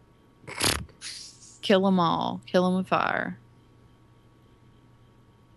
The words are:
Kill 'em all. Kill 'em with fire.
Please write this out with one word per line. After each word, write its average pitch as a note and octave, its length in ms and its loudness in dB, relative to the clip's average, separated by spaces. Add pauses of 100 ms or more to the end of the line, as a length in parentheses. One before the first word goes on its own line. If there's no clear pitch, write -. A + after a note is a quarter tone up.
(1600)
Kill F#3+ 240 4
'em F#3+ 120 4
all. E3+ 480 0
Kill F3+ 200 4
'em F#3 100 2
with F#3 120 -2
fire. - 500 0 (2250)